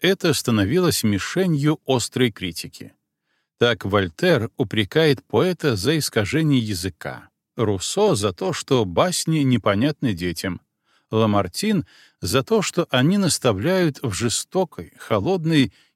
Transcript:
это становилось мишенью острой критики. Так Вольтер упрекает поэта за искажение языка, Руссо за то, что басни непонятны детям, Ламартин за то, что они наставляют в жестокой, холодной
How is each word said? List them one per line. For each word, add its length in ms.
это 320
становилось 720
мишенью 840
острой 440
критики. 640
Так 260
Вольтер 720
упрекает 680
поэта 520
за 220
искажение 640
языка, 680
Руссо 580
за 180
то, 220
что 320
басни 520
непонятны 760
детям, 460
Ламартин 760
за 220
то, 200
что 280
они 280
наставляют 840
в 100
жестокой, 840
холодной 760